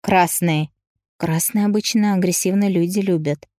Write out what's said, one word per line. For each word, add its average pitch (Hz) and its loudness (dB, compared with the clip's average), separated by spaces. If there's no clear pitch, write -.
«Красный». 170 0
«Красный 165 -2
обычно 208 0
агрессивно 185 0
люди 180 0
любят. 160 -2